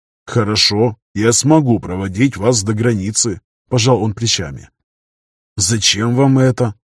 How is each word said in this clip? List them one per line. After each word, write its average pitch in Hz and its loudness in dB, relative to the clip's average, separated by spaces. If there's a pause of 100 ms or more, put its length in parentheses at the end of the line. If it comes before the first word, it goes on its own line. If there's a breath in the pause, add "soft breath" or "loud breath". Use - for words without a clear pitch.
(260)
«Хорошо, 107 0 (180)
я 110 2
смогу 135 2
проводить 95 -4
вас 107 0
до 104 -2
границы», — 107 -2 (280)
пожал 120 2
он 107 -2
плечами. 76 -6 (880)
«Зачем 107 0
вам 135 4
это?» — 127 0 (140)